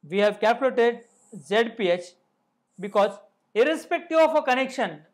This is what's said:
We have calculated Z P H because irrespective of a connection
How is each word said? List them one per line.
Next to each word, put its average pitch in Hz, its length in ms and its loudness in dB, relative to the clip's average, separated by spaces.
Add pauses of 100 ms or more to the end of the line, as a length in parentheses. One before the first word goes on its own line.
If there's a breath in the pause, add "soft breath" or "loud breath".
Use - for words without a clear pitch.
We 185 120 -4
have 208 200 0
calculated 233 640 0 (300)
Z 208 420 -2
P 196 120 0
H 175 140 -2 (760)
because 202 380 0 (380)
irrespective 320 640 0
of 311 160 4
a 302 80 2
connection 254 560 -2 (140)